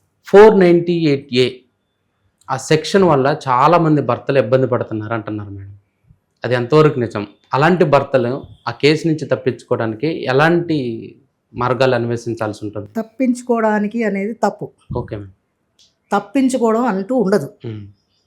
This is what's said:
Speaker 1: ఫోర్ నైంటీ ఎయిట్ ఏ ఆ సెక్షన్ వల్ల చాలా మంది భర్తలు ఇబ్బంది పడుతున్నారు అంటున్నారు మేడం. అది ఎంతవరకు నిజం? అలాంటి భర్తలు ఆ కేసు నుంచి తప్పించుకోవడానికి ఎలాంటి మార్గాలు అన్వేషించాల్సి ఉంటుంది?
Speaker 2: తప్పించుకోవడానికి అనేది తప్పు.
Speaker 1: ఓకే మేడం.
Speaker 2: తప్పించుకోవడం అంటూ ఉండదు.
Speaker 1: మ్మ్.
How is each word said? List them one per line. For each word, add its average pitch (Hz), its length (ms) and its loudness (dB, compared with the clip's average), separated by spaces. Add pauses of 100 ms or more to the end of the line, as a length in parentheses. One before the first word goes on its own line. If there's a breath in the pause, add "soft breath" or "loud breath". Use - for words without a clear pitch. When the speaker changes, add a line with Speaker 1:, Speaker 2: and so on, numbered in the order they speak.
(260)
Speaker 1:
ఫోర్ 202 340 8
నైంటీ 175 340 4
ఎయిట్ 151 400 0
ఏ 123 160 2 (1000)
ఆ 135 60 -4
సెక్షన్ 156 460 0
వల్ల 147 340 2 (100)
చాలా 139 300 4
మంది 156 240 2
భర్తలు 120 380 -2
ఇబ్బంది 127 280 2
పడుతున్నారు 110 460 -6
అంటున్నారు 107 360 -8
మేడం. 98 240 -18 (720)
అది 120 100 -2
ఎంతవరకు 139 440 2
నిజం? 107 280 -6 (260)
అలాంటి 165 320 2
భర్తలు 131 580 0 (240)
ఆ 120 40 -4
కేసు 151 360 0
నుంచి 156 180 -2
తప్పించుకోవడానికి 120 1000 -4
ఎలాంటి 135 880 -2 (380)
మార్గాలు 123 420 0
అన్వేషించాల్సి 117 680 -6
ఉంటుంది? 104 340 -12
Speaker 2:
తప్పించుకోవడానికి 226 1080 -2
అనేది 202 300 -4
తప్పు. 196 380 -6 (260)
Speaker 1:
ఓకే 117 180 -10
మేడం. 101 160 -14 (880)
Speaker 2:
తప్పించుకోవడం 233 680 0
అంటూ 254 300 -4
ఉండదు. 190 340 0 (160)
Speaker 1:
మ్మ్. 107 220 -12 (400)